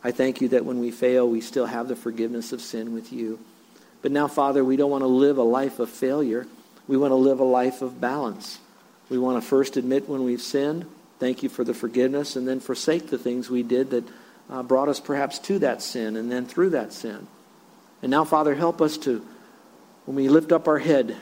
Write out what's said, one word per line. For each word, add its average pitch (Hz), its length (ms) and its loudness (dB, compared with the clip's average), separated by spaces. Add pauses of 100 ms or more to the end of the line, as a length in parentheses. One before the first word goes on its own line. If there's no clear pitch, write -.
I 123 80 -2
thank 131 300 0
you 127 80 2
that 123 160 4
when 127 140 -4
we 120 120 -2
fail, 123 380 4
we 117 100 0
still 117 260 -2
have 120 220 -6
the 127 80 -4
forgiveness 117 560 -6
of 123 100 -10
sin 117 320 -8
with 113 200 -10
you. 113 260 -6 (600)
But 139 100 -2
now, 143 160 2
Father, 139 380 2
we 131 100 2
don't 143 160 2
want 135 120 0
to 131 40 2
live 135 300 6
a 127 60 4
life 131 360 2
of 113 100 -2
failure. 131 560 -2 (420)
We 135 100 2
want 139 140 4
to 131 40 4
live 131 240 6
a 135 60 4
life 127 360 2
of 127 200 -8
balance. 123 580 -6 (500)
We 131 80 -2
want 123 240 0
to 117 60 -10
first 135 300 4
admit 131 320 0
when 131 160 -2
we've 123 160 -2
sinned, 151 460 -2 (320)
thank 127 220 -2
you 135 60 -2
for - 160 -4
the 120 100 -2
forgiveness, 131 640 0
and 127 100 -4
then 131 140 -2
forsake 160 500 -2
the 135 80 -4
things 123 320 -4
we 123 140 0
did 123 280 0
that, 120 120 0 (460)
uh, 131 120 -10
brought 131 280 2
us 139 100 -2
perhaps 139 400 -4
to 196 200 -2
that 131 220 0
sin 110 360 -6
and 117 120 -6
then 123 160 -4
through 175 260 0
that 117 200 -2
sin. 104 360 -12 (760)
And 131 100 -2
now, 156 140 4
Father, 151 300 2
help 170 260 0
us 151 160 0
to 117 280 -4 (800)
when 139 100 -8
we 135 140 2
lift 156 220 6
up 160 160 2
our 151 120 4
head 131 420 2